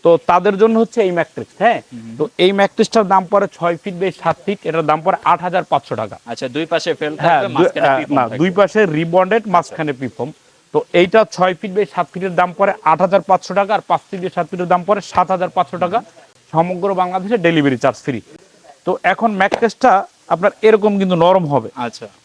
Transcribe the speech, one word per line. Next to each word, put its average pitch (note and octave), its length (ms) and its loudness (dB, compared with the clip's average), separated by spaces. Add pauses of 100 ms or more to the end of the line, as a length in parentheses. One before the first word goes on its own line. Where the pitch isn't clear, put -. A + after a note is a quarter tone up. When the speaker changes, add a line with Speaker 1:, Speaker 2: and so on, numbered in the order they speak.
Speaker 1:
তো E3+ 220 6
তাদের F#3 320 2
জন্য A3 220 4
হচ্ছে A3+ 220 -2
এই F#3 100 2
ম্যাট্রিক্স, D#3+ 480 -6
হ্যাঁ। F#3+ 220 2 (120)
Speaker 2:
হুম। A2+ 240 -16
Speaker 1:
তো D3+ 200 -4
এই F#3 140 4
ম্যাট্রিক্সটার G3 560 0
দাম F#3+ 180 2
পড়ে G3 280 0
ছয় E3+ 300 -2
ফিট G3+ 100 -8
বাই F3 180 -2 (120)
সাত E3 220 0
ফিট, G3+ 180 -4
এটার E3 220 -2
দাম D#3 160 2
পড়ে F3+ 220 0
আট E3 180 2
হাজার F3 220 -2
পাঁচশো C#3+ 320 -2
টাকা। G#2+ 300 -8
Speaker 2:
আচ্ছা, A#2+ 220 -10
দুই C#3 180 -6
পাশে D#3+ 280 -2
ফেল D3+ 260 -6
Speaker 1:
হ্যাঁ, D#3 220 2
Speaker 2:
থাকবে, A#2+ 140 -6
Speaker 1:
দুই, D#3+ 80 2
Speaker 2:
মাঝখানে D#3 240 0
Speaker 1:
আহ, C3+ 120 2
Speaker 2:
পিপম C#3+ 160 -4
Speaker 1:
না, C3 60 2
Speaker 2:
থাকবে। A2+ 160 -4
Speaker 1:
দুই F3+ 140 0
পাশে G3+ 340 2
রিবন্ডেড, F3+ 560 0
Speaker 2:
আচ্ছা। G#3+ 100 -8
Speaker 1:
মাঝখানে D#3+ 420 -2
পিপম। B2+ 380 -8 (420)
তো D3 100 2 (100)
এইটা F#3 380 4
ছয় F#3 300 0
ফিট G3 100 -10
বাই G3 140 0 (100)
সাত F3+ 180 -2
ফিটের F#3 220 -6
দাম F3+ 220 0
পড়ে G3 160 2 (100)
আট D#3+ 180 4
হাজার F#3 200 2
পাঁচশো F#3 320 -2
টাকা, G3+ 220 0
আর F#3 120 0
পাঁচ E3+ 140 0 (100)
ফিট F#3+ 80 -8
বাই F3+ 160 -6
সাত F3 160 -4
ফিটের F3+ 160 -6
দাম F3 160 0
পড়ে G3+ 180 0
সাত F3+ 300 -2
হাজার F3+ 180 -2
পাঁচশো F3+ 280 -4
টাকা। F3+ 260 -2 (480)
সমগ্র F3+ 420 -2
বাংলাদেশে F#3 440 -2
ডেলিভারি D#3 400 2
চার্জ B2 200 0
ফ্রি। A#2+ 240 -8 (640)
তো F3+ 180 -2
এখন G3+ 280 0
ম্যাট্রিক্সটা G3 720 2 (220)
আপনার F3 240 0 (100)
এরকম G#3 380 4
কিন্তু F#3 160 0
নরম F3 300 4
হবে। B2+ 300 -2
Speaker 2:
আচ্ছা। A#2 320 -10 (180)